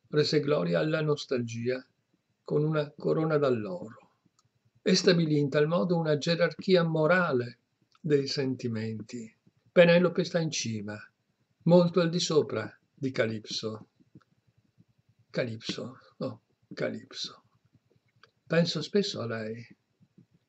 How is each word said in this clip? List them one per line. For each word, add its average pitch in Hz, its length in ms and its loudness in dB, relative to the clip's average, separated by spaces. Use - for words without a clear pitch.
rese 151 320 2
gloria 165 400 0
alla 156 220 0
nostalgia 123 840 -2
con 151 220 -2
una 151 320 -2
corona 156 400 0
d'alloro 110 800 -4
e 185 120 2
stabilì 170 440 4
in 143 120 0
tal 151 160 2
modo 175 300 0
una 156 200 0
gerarchia 170 680 2
morale 156 760 0
dei 143 260 2
sentimenti. 117 1040 -6
Penelope 175 520 6
sta 170 140 -2
in 160 120 -2
cima, 107 460 -6
molto 170 360 6
al 165 80 2
di 170 120 -4
sopra 110 520 -2
di 135 160 -4
Calipso. 110 800 -6
Calipso, 113 680 -8
no, 123 240 -10
Calipso. - 680 -10
Penso 165 340 0
spesso 190 400 -2
a 117 60 -6
lei. 113 400 -8